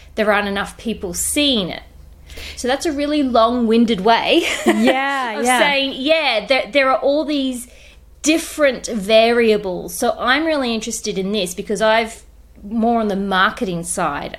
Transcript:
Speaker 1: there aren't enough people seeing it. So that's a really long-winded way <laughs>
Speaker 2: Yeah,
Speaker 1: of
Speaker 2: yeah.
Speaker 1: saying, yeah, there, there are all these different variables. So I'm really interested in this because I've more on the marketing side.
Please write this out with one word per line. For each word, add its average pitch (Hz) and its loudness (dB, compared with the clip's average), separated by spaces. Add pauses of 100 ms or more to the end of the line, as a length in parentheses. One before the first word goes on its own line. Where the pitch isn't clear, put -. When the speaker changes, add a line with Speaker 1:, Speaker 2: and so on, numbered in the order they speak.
(160)
Speaker 1:
there 214 2
aren't 202 2
enough 202 -4
people 208 -6
seeing 254 0
it. - -10 (720)
So - -8
that's 269 -2
a 339 -2
really 294 -2
long-winded 233 4
way 226 2 (140)
<laughs> - -4
Speaker 2:
Yeah, 262 0
Speaker 1:
of - -2
Speaker 2:
yeah. 247 4
Speaker 1:
saying, 269 2
yeah, 269 0
there, 262 0
there 269 4
are 262 2
all 285 0
these 262 -4 (560)
different 294 0
variables. 214 2
So 240 0
I'm 262 0
really 277 -2
interested 220 -6
in 190 -4
this 185 -4
because 196 -6
I've 220 0 (380)
more 226 0
on 214 -2
the 190 -2
marketing 190 -2
side. 156 -6